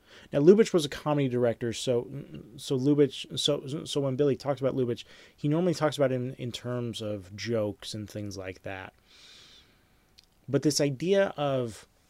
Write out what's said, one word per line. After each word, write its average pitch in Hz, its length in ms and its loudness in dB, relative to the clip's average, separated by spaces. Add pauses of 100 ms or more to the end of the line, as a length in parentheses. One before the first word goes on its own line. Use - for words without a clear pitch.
(320)
Now, 147 100 2
Lubitsch 202 320 8
was 160 120 2
a 139 40 -6
comedy 147 380 0
director, 120 460 0
so, 120 340 0 (480)
so 143 220 -2
Lubitsch, 139 640 2
so, 147 440 -2
so - 160 -4
when 135 160 0
Billy 139 200 2
talks 127 260 -4
about 131 140 0
Lubitsch, 120 280 -2 (320)
he - 120 -4
normally 165 260 2
talks 143 240 0
about 135 140 4
him 127 260 -4
in 123 140 -6
terms 120 500 -6
of 104 340 -8
jokes 104 600 -4
and 107 120 -8
things 104 300 -8
like 95 240 -10
that. 95 320 -10 (1500)
But 131 140 0
this 151 180 2
idea 165 560 2
of 131 520 -2 (220)